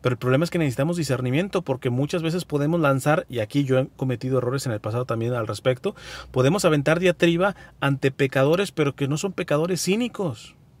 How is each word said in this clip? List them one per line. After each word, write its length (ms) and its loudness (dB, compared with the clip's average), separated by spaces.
Pero 120 0
el 40 -4
problema 280 2
es 40 -8
que 100 -2
necesitamos 360 0
discernimiento, 640 -2
porque 280 -2
muchas 320 -2
veces 240 -4
podemos 340 0
lanzar, 480 2
y 120 -4
aquí 260 0
yo 140 2
he 80 0
cometido 400 -2
errores 280 -2
en 60 -2
el 80 -4
pasado 260 -4
también 280 -2
al 140 -2
respecto, 460 -2
podemos 320 2
aventar 360 4
diatriba 560 2
ante 300 2
pecadores, 600 2
pero 240 0
que 120 -2
no 100 0
son 160 -4
pecadores 500 -2
cínicos. 720 -4